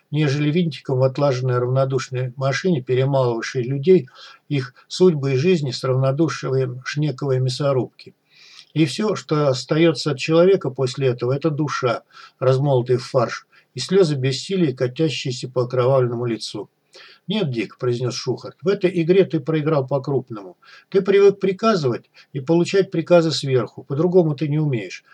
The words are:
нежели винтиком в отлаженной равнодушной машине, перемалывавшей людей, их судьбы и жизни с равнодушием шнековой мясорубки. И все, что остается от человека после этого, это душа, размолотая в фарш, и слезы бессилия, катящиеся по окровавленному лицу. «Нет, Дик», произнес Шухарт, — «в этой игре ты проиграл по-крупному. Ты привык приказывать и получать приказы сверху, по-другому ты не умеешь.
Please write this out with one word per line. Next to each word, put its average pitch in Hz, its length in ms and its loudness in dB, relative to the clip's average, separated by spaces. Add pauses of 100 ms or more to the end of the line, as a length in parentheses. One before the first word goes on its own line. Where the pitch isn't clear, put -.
(100)
нежели 147 400 0
винтиком 151 480 -2
в 127 60 2
отлаженной 131 540 0
равнодушной 127 800 -2
машине, 139 460 -2
перемалывавшей 127 800 0
людей, 139 460 2 (400)
их 139 260 -4 (140)
судьбы 147 460 2
и - 20 0
жизни 147 340 0
с - 140 -8
равнодушием 131 1040 0
шнековой 143 520 -2
мясорубки. 127 760 -2 (580)
И 156 140 2
все, 214 280 -2
что 147 340 0
остается 156 640 2
от 131 60 -4
человека 170 520 4
после 131 380 -2
этого, 123 240 -2
это 143 180 0
душа, 131 520 -2 (360)
размолотая 131 580 2
в 120 80 -6
фарш, - 420 -2 (280)
и 123 60 -10
слезы 175 340 2
бессилия, 135 580 -2
катящиеся 127 800 -4
по 127 140 -2
окровавленному 123 600 0
лицу. 110 460 -6 (560)
«Нет, 185 240 -2
Дик», 113 280 -6
произнес 123 360 -2
Шухарт, — - 480 -6
«в 160 60 -2
этой 185 340 0
игре 180 220 4
ты 160 160 -2
проиграл 151 460 0
по-крупному. 127 680 -4 (340)
Ты 196 100 2
привык 196 400 4
приказывать 190 720 -2 (220)
и 143 80 -8
получать 175 500 0
приказы 165 420 2
сверху, 131 500 -2
по-другому 165 520 2
ты 151 120 -4
не 147 120 -2
умеешь. 127 560 -4